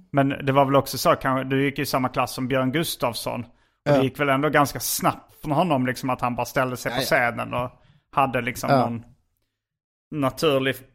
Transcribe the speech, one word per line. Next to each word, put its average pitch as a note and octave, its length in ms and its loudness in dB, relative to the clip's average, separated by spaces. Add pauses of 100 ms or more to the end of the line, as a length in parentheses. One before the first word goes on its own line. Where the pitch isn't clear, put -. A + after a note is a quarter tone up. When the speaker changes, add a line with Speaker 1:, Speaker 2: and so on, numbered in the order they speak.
(120)
Speaker 1:
Men C#3 180 2
det C#3 220 -2
var C#3 140 6
väl C3+ 100 4
också C3+ 220 2
så, D#3 180 2
kanske, C3 340 -2
du C3+ 160 0
gick C#3 140 -4
i C#3+ 60 -4
samma C3 240 -2
klass B2 240 -4
som C3 140 -6
Björn C3 240 0
Gustafsson. A#2+ 680 -4
Och A2+ 60 -12 (360)
Speaker 2:
Ja. D3 140 4
Speaker 1:
det C3+ 60 4
gick C3 160 -2
väl C#3+ 100 2
ändå C#3 200 2
ganska C#3+ 300 2
snabbt - 640 -4
från D3+ 100 -6
honom, C#3+ 360 2
liksom, B2+ 220 -4
att B2 120 -4
han B2 140 -4
bara A#2+ 100 -4
ställde B2+ 320 -2
sig B2+ 140 -6
Speaker 2:
Ja, A#2+ 40 -4
Speaker 1:
på C3+ 60 -2
Speaker 2:
ja. B2+ 40 -2
Speaker 1:
scenen A#2+ 480 0
och B2 160 -4 (420)
hade C3 300 2
liksom A#2+ 280 -4
Speaker 2:
Ja. C3+ 100 6 (100)
Speaker 1:
någon A#2 140 -8 (1120)
naturlig, C3+ 600 0 (200)